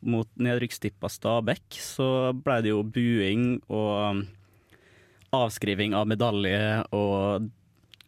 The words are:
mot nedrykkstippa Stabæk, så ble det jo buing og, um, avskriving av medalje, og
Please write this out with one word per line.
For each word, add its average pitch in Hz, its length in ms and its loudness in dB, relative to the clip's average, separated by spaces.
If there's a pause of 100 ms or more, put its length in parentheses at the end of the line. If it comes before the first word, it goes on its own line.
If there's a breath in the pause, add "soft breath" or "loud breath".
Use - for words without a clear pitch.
mot 113 240 0 (140)
nedrykkstippa 120 680 -2
Stabæk, 113 640 -2
så 131 640 -2
ble 127 300 0
det 107 60 2
jo 107 140 2
buing 117 880 2
og, 104 400 0
um, 98 180 -2 (1040 soft breath)
avskriving 104 640 0
av 107 140 2
medalje, 107 840 2
og 101 600 0 (560)